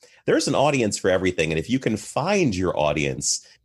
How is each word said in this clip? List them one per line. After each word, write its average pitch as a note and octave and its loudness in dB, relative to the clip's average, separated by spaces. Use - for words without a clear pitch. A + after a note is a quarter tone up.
there's D4 2
an B2+ 0
audience B2 2
for G2 0
everything. F2+ 0
And D#2+ 0
if D#2+ -4
you B2+ 0
can A#2 -2
find E3 0
your F2+ -2
audience, D2 -2